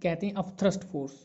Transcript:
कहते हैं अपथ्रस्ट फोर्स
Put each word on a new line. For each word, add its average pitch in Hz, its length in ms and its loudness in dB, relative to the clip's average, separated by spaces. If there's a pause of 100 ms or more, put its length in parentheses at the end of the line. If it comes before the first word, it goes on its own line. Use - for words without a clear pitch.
कहते 170 240 0
हैं 196 60 -2
अपथ्रस्ट - 500 2
फोर्स 139 300 -6 (100)